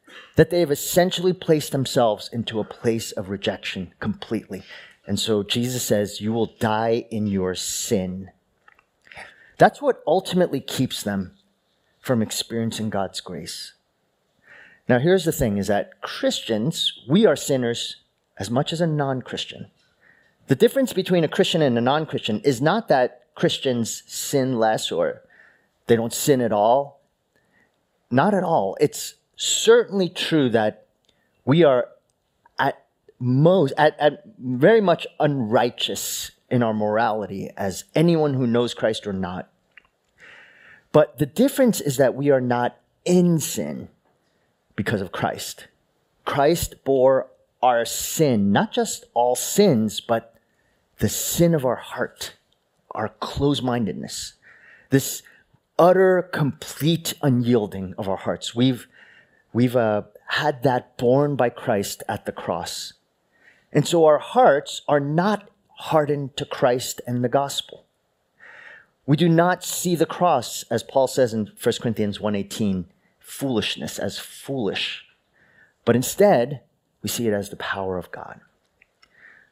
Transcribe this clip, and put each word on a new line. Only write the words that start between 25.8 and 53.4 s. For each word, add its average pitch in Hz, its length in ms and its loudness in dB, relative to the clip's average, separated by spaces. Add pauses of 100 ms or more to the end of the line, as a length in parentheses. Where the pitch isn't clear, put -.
they 117 80 4
don't 113 160 -2
sin 131 300 0
at 110 100 0
all. 117 480 2 (1080)
Not 151 240 4
at 185 100 0
all. 127 380 0
It's - 320 -2 (240)
certainly 196 720 2
true 151 400 0
that 107 380 0 (580)
we 139 180 4
are 127 240 4 (720)
at 135 240 -2 (340)
most, 139 600 2
at, 151 220 4
at 147 240 0 (140)
very 139 440 4
much 180 260 0 (120)
unrighteous 120 1120 -2 (180)
in 123 140 2
our 110 100 0
morality 107 840 -2
as 95 300 -8 (100)
anyone 156 380 2
who 131 120 0
knows 120 280 0
Christ 110 340 -2
or 101 60 -4
not. 92 340 -6 (1400)
But - 280 4
the 151 60 0
difference 247 540 2
is 135 160 -4
that 123 200 2
we 143 140 -2
are 131 120 4
not 123 360 -2 (280)
in 175 340 4
sin. 73 480 -8 (920)
Because 98 200 -2
of 92 100 -10
Christ. - 560 -6 (580)
Christ 151 580 0
bore 135 440 2 (340)
our 120 240 4
sin, 110 640 0
not 156 200 2
just - 420 -4
all 123 220 2
sins, 117 640 0
but - 320 -4 (640)
the 113 100 0
sin - 460 0
of 143 120 0
our 117 100 0
heart, - 580 -10 (560)
our 107 200 -6
closed-mindedness, - 1200 -4 (560)